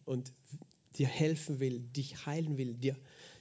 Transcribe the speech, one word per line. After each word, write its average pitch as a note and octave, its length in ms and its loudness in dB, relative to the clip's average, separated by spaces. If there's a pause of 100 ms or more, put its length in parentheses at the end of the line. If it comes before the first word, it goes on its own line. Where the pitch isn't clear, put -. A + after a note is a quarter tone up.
und B2+ 260 -2 (640)
dir C#3 100 6
helfen D#3 540 2
will, B2+ 180 2
dich B2+ 480 -6
heilen D3+ 320 0
will, B2 160 -2
dir, C3+ 220 0 (440)